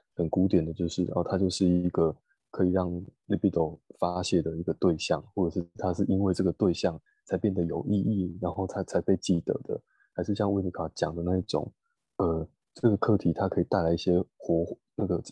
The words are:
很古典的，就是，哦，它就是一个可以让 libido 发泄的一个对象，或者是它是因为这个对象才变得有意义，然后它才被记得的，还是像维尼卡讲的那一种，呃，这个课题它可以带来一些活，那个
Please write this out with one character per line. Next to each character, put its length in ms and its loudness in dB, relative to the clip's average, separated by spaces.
很 160 -2
古 180 4
典 160 4
的， 80 -4
就 160 -2
是， 160 -2
哦， 80 2
它 140 -2
就 140 2
是 160 2
一 240 4
个 260 2
可 140 0
以 60 4
让 200 0
libido 520 0
发 240 -2
泄 180 2
的 160 -2
一 60 -4
个 120 -2
对 220 2
象， 260 -2
或 140 0
者 120 -2
是 160 -6
它 160 -2
是 140 -2
因 140 2
为 120 2
这 100 0
个 100 2
对 200 2
象 260 -2
才 100 -2
变 160 0
得 120 -2
有 220 -4
意 120 2
义， 420 -2
然 120 -2
后 140 -4
它 180 -4
才 160 -2
被 160 2
记 240 0
得 120 -2
的， 140 -6
还 80 -4
是 120 -4
像 180 0
维 100 0
尼 80 -4
卡 240 -6
讲 200 -4
的 80 -6
那 140 0
一 60 0
种， 280 -4
呃， 320 -2
这 160 2
个 80 4
课 220 2
题 160 0
它 140 -2
可 120 -2
以 40 2
带 180 0
来 100 2
一 40 2
些 220 2
活， 300 0
那 120 -2
个 140 0